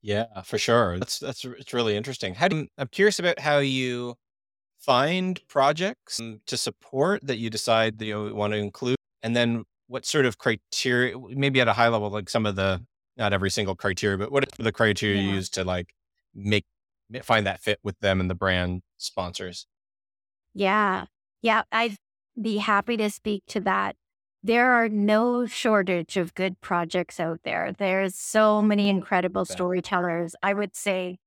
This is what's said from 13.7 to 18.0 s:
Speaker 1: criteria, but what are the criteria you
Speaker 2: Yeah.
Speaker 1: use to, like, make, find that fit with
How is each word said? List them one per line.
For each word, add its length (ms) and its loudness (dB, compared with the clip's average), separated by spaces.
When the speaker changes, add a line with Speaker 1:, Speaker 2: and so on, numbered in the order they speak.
Speaker 1:
criteria, 420 -2
but 140 -6
what 100 2
are 200 -8
the 100 0
criteria 500 2
you 60 0
Speaker 2:
Yeah. 60 0
Speaker 1:
use 160 -4
to, 120 -4
like, 320 -4
make, 300 0
find 240 2
that 140 -4
fit 240 -2
with 160 -6